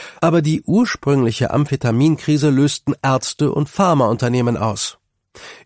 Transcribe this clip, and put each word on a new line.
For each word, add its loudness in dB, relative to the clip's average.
Aber 2
die 0
ursprüngliche 0
Amphetaminkrise 0
lösten 0
Ärzte -2
und -2
Pharmaunternehmen 0
aus. -4